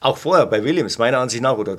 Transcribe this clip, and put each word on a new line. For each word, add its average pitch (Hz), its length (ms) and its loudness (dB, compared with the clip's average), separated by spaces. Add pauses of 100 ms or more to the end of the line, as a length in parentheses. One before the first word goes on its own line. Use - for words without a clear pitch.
auch 135 160 0
vorher 165 300 2
bei 107 180 0
Williams, 165 320 0
meiner 123 220 2
Ansicht 120 240 -4
nach, 131 160 0
oder 98 200 -4